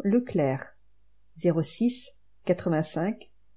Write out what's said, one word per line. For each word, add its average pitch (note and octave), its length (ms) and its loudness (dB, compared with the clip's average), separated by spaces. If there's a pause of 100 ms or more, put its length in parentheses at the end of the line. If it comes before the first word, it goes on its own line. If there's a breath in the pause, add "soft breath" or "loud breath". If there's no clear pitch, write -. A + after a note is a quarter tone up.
Leclerc. G3 760 0 (580)
Zéro E3 280 0
six, - 480 0 (340)
quatre-vingt-cinq, F3 840 -2 (260)